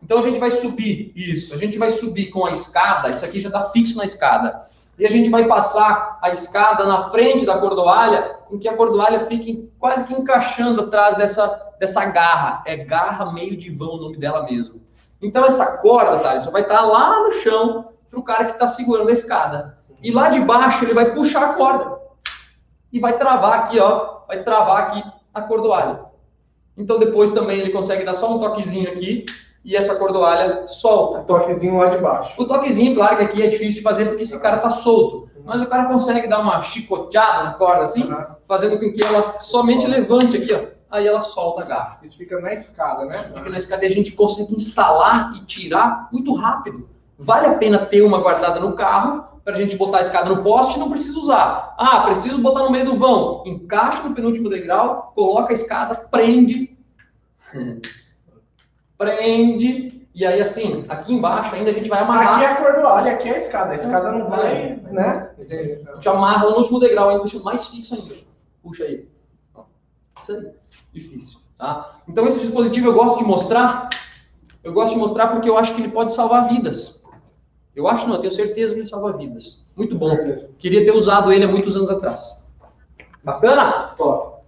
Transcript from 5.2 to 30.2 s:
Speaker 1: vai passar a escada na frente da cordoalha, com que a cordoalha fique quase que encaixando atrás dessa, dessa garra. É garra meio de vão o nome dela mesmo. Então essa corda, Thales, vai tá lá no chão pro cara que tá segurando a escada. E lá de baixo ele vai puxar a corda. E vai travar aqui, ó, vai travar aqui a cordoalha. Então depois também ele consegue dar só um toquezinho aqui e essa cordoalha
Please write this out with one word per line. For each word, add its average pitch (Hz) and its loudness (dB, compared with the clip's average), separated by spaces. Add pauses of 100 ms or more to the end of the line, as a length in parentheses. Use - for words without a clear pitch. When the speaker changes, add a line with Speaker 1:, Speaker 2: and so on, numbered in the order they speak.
Speaker 1:
vai 226 4
passar 214 2
a 180 0
escada 202 0
na 196 0
frente 233 4
da 190 2
cordoalha, 185 2 (100)
com 202 -10
que 220 -4
a 226 -4
cordoalha 220 2
fique - -8
quase 254 0
que 247 -10
encaixando 240 0
atrás 208 2
dessa, 208 -2
dessa 196 -2
garra. 165 0
É 156 -8
garra 170 -4
meio 180 -8
de 170 -16
vão 151 -10
o - -12
nome 151 -14
dela 147 -4
mesmo. 120 -8 (380)
Então 240 2
essa 254 2
corda, 233 6
Thales, - 0
vai 196 0
tá 208 4
lá 254 4
no 440 2
chão 226 0 (220)
pro 254 -10
cara 226 -2
que - -8
tá 247 2
segurando 233 0
a 233 4
escada. 147 -4 (240)
E 226 -4
lá 247 4
de 262 4
baixo 247 4
ele 233 0
vai 233 4
puxar 294 0
a - -2
corda. - 0 (920)
E 240 -2
vai 233 2
travar 240 2
aqui, 226 2
ó, 208 0
vai 185 -8
travar 208 0
aqui 208 -6 (300)
a 214 -10
cordoalha. 208 -2 (760)
Então 208 -2
depois 208 4
também 202 -2
ele 190 -4
consegue 190 -2
dar 185 -4
só 226 -2
um - -2
toquezinho 190 -4
aqui 185 -6 (400)
e 190 -4
essa 196 0
cordoalha 185 0